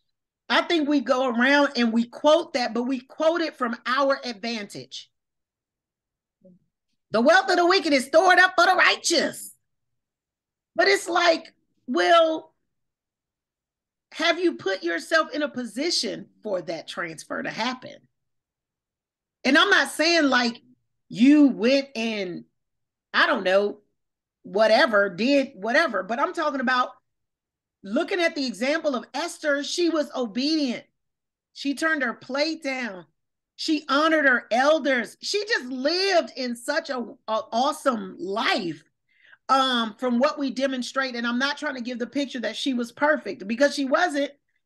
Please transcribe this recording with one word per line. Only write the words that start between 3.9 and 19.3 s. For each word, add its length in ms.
advantage. 840
"The 100
wealth 300
of 60
the 100
wicked 260
is 140
stored 320
up 180
for 80
the 100
righteous." 800
But 140
it's 200
like, 460
well, 680
have 280
you 140
put 280
yourself 500
in 100
a 60
position 800
for 200
that 260
transfer 540
to 80
happen? 460